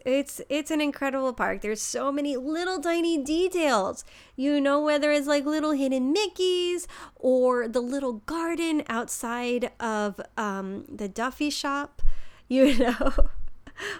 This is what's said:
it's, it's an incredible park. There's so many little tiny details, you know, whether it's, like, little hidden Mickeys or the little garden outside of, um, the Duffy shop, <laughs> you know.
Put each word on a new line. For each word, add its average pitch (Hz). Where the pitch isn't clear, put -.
it's, 277
it's 294
an 302
incredible 269
park. 196
There's 214
so 254
many 285
little 320
tiny 339
details, 302
you 285
know, 277
whether 294
it's, 294
like, 285
little 302
hidden 269
Mickeys 359
or 254
the 240
little 254
garden 330
outside 240
of, 208
um, 196
the 208
Duffy 254
shop, 285
<laughs> -
you 262
know. 240